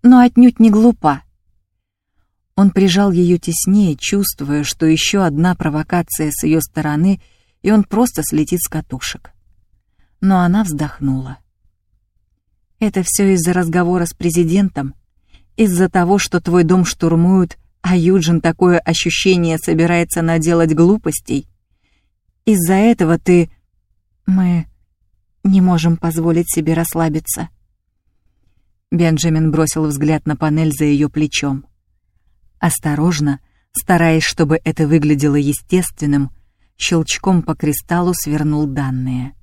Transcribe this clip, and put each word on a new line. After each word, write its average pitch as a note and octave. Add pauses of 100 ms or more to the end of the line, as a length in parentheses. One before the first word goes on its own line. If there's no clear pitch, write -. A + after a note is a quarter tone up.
но B3
отнюдь B3
не A3
глупа". G#3 (1300)
Он G3
прижал G3
её F3
теснее, F#3
чувствуя, D3
что D3+
ещё D#3+
одна E3+
провокация D#3
с -
её D#3
стороны, D#3 (420)
и G3+
он G#3+
просто G#3+
слетит D3+
с -
катушек. - (880)
Но F#3+
она F3+
вздохнула. C#3 (1400)
"Это G3+
всё G3
из-за F3
разговора F3
с E3
президентом, E3+ (640)
из-за F#3
того, F#3
что F3+
твой F3
дом F#3
штурмуют, E3+ (240)
а F3+
Юджин, E3+
такое F3
ощущение, E3+
собирается E3+
наделать E3
глупостей. E3+ (960)
Из-за F#3+
этого F#3+
ты... F3 (760)
Мы F3+ (800)
не F#3+
можем E3+
позволить E3
себе D#3+
расслабиться". E3 (1500)
Бенджамин D#3+
бросил D#3
взгляд D3+
на D3+
панель D#3
за C#3+
её D3
плечом. C#3+ (960)
Осторожно, D3 (320)
стараясь, E3
чтобы D#3+
это D#3+
выглядело D3
естественным, C#3+ (460)
щелчком E3+
по D#3
кристаллу E3+
свернул D3+
данные. C3